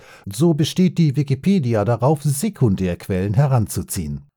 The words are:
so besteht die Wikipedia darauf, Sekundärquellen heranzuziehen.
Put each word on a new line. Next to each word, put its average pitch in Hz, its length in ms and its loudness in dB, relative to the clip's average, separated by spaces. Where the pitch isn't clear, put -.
so 165 220 2
besteht 165 440 0
die 151 180 2
Wikipedia 135 680 0
darauf, 123 380 0
Sekundärquellen 95 1120 0
heranzuziehen. 95 1040 -2